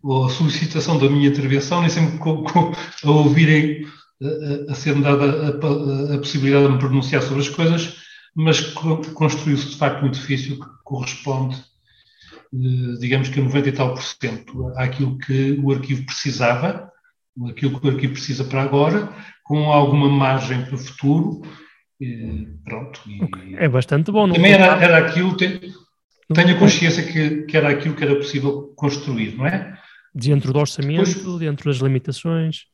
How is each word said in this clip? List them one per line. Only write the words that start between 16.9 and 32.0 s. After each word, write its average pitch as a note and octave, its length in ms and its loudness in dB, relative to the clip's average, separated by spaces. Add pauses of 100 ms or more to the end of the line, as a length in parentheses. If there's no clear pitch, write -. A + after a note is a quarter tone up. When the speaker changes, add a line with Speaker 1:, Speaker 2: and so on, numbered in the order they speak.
Speaker 1:
aquilo C3 300 -4
que C#3+ 60 -2
o C3+ 40 4
arquivo C3 220 -2
precisa C3 320 -6
para C3+ 180 -4
agora, D3 500 0 (300)
com D3+ 300 0
alguma C#3+ 360 4
margem C3 560 0
para C#3 120 -8
o - 20 -8
futuro, - 640 -2 (580)
eh, A2+ 460 -8 (180)
pronto. A#2 440 -14
E G#2 160 -8
Speaker 2:
Ok. - 340 -10
É E3 100 2
bastante C#3+ 440 0
bom, G#3 160 4
não F3 80 2
Speaker 1:
também F#3+ 160 8
era, G3 120 10 (100)
Speaker 2:
contava F3 100 4
Speaker 1:
era E3 140 8 (100)
aquilo, F3+ 280 0
te-, - 360 -4 (560)
Speaker 2:
Não D#3 60 0
Speaker 1:
tenho F3 160 6
a F3+ 40 4
Speaker 2:
con- F3+ 60 0
Speaker 1:
consciência E3+ 420 4
que, D3+ 400 -2
que - 140 -2
era D3 140 4
aquilo C#3+ 260 -2
que D#3 80 -4
era C#3 120 4
possível C#3 600 -4
construir, A#2 600 -4
não C3 100 -4
é? F#3+ 300 -6 (380)
Speaker 2:
Dentro C3+ 380 0
do C#3 60 2
orçamento, D3 520 0 (120)
Speaker 1:
Pois. F3+ 160 -8
Speaker 2:
dentro D3+ 320 -4
das C3 120 0
limitações. D#3 920 -2